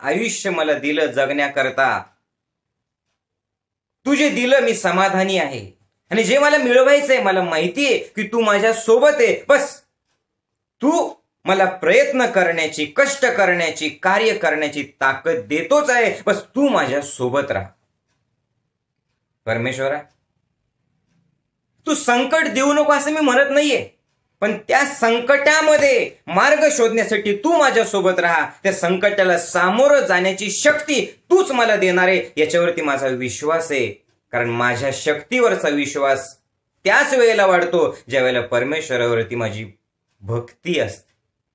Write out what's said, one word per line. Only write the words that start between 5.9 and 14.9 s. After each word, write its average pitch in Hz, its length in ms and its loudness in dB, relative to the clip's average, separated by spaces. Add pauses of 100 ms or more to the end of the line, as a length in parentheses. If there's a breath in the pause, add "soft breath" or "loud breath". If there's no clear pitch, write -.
आणि 220 120 0
जे 233 160 2
मला 294 180 4
मिळवायचंय 262 640 2
मला 190 220 0
माहितीये 180 540 -2
की - 300 -8
तू 233 140 -2
माझ्या 214 320 2
सोबत 247 420 4
आहे. 226 320 0
बस 269 340 0 (1000)
तू 302 320 0 (320)
मला 190 200 2
प्रयत्न 233 600 2
करण्याची, 165 600 -2 (100)
कष्ट 269 300 0
करण्याची, 175 640 0
कार्य 202 480 0
करण्याची 151 460 -4
ताकद 135 520 -4